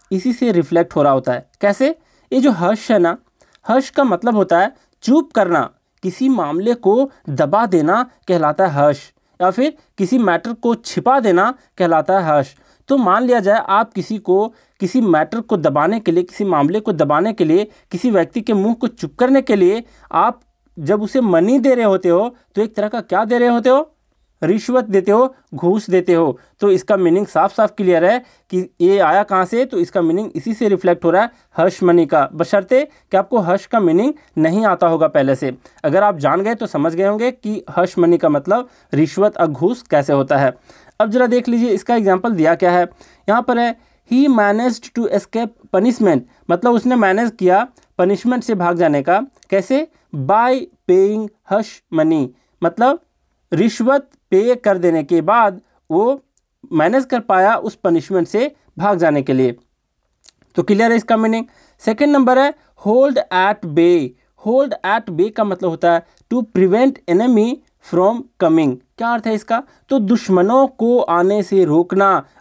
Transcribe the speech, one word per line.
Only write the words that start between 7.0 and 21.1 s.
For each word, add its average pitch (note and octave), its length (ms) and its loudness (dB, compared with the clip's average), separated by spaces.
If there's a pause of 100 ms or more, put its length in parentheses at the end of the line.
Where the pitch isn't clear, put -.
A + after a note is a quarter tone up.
दबा D3+ 360 -2
देना F3+ 360 0 (260)
कहलाता D#3+ 380 0
है D3 220 2
हश, C#3+ 120 -2 (400)
या F3+ 100 2
फिर C4 240 -2 (240)
किसी G3+ 200 0
मैटर G#3 340 -2
को A#3 220 -2
छिपा A#3+ 460 -2
देना G#3 320 2 (260)
कहलाता E3+ 420 0
है D#3 180 0
हश। C3+ 160 -4 (340)
तो C4+ 100 0
मान G#3+ 240 2
लिया B3 180 2
जाए G3+ 300 2
आप A3 220 0
किसी G#3 260 -8
को, F#3+ 280 0 (340)
किसी G3+ 200 -2
मैटर F3 400 0
को A3+ 160 -4
दबाने D#3 440 0
के F3+ 120 -2
लिए, F3 120 0
किसी - 200 -8
मामले G3 360 0
को G#3+ 120 -4
दबाने D#3 400 0
के G3+ 120 -2
लिए, F3+ 240 0 (220)
किसी A#3 200 -4
व्यक्ति G3 300 -2
के A3 140 -2
मुंह G#3 200 0
को A#3+ 140 -4
चुप - 300 -12
करने C4 240 2
के B3 140 0
लिए G3 260 2 (300)
आप A3 280 0 (360)
जब F3+ 260 -2
उसे A#3 180 -2